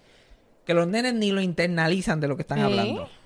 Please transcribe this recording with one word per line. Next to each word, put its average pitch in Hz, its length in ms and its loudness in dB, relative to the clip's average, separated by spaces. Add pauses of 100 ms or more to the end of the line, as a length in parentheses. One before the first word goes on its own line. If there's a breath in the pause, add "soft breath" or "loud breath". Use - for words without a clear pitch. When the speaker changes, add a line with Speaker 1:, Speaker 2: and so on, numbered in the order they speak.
(640 soft breath)
Speaker 1:
que 170 80 0
los 170 140 4
nenes 240 260 0
ni 214 180 0
lo 196 80 0
internalizan 175 800 0
de 151 80 0
lo 143 80 -2
que - 60 -8
están - 160 -4
Speaker 2:
¿Sí? 214 80 2
Speaker 1:
hablando. 208 420 0 (180)